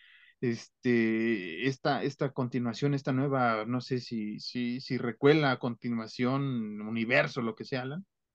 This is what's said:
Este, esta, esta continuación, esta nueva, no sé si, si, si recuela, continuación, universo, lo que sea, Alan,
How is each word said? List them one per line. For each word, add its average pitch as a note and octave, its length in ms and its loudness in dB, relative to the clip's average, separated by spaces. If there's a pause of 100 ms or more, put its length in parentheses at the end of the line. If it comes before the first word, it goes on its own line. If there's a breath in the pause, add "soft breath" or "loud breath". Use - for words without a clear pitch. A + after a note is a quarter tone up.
(400 soft breath)
Este, A2+ 1300 0
esta, C3+ 340 -2
esta C#3 300 -2
continuación, B2 640 -2
esta C#3 180 -2
nueva, B2+ 540 2
no B2 140 -2
sé B2 200 -4
si, G#2+ 400 -6
si, B2 400 -4
si B2+ 180 -4
recuela, C3+ 600 4
continuación, A#2+ 1200 -2
universo, A#2 640 0
lo A2+ 120 -2
que A2 100 -10
sea, B2+ 180 -4
Alan, D3 220 -8 (300)